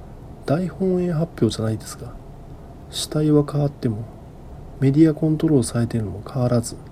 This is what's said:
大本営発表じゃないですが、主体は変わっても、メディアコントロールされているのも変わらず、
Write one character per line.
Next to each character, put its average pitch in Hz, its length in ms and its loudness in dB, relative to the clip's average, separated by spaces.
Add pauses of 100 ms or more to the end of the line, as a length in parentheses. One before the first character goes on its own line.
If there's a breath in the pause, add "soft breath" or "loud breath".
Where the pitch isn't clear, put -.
(460)
大 170 220 2
本 185 340 2
営 180 100 0
発 160 200 0 (100)
表 110 120 4
じ - 60 -6
ゃ 110 60 0
な 110 40 0
い 110 60 -2
で - 80 -10
す - 120 -12
が、 - 180 -12 (720)
主 - 200 -8
体 151 220 2
は 147 140 8
変 147 160 -2
わ 143 60 2
っ 143 40 2
て 127 200 -2
も、 104 80 -2 (840)
メ 135 100 6
デ 143 100 4
ィ 160 100 10
ア - 20 0
コ 156 160 0
ン 156 80 2
ト 160 120 0
ロ 151 80 6
ー - 20 8
ル 113 60 4
さ - 160 -2
れ 113 60 2
て 117 120 -2
い - 20 2
る 107 60 -4
の 92 60 -6
も 95 140 -10
変 131 160 -2
わ 123 60 2
ら 120 140 4
ず、 - 140 -8 (140)